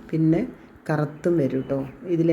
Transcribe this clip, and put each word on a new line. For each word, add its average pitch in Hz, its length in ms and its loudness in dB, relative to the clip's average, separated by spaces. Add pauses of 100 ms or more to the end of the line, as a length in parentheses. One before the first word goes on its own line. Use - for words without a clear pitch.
(120)
പിന്നെ 160 300 4 (480)
കറുത്തും 151 520 0
വരും 131 220 0
കേട്ടോ. 139 160 -4 (340)
ഇതിൽ 165 200 2